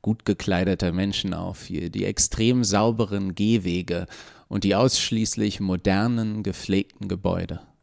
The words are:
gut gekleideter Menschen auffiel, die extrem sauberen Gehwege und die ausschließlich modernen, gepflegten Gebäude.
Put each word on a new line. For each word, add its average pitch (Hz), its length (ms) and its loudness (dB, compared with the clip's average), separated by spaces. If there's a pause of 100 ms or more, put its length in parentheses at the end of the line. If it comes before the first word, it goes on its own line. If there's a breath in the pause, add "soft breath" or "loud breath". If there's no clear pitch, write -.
gut 110 220 -2
gekleideter 92 680 2
Menschen 95 420 -2
auffiel, 87 540 -6
die 98 160 -2
extrem 117 600 2
sauberen 101 720 0
Gehwege 90 680 0 (420 loud breath)
und 104 160 -4
die 98 100 4
ausschließlich 110 880 2
modernen, 107 840 0
gepflegten 98 680 -2
Gebäude. 90 520 -2 (220)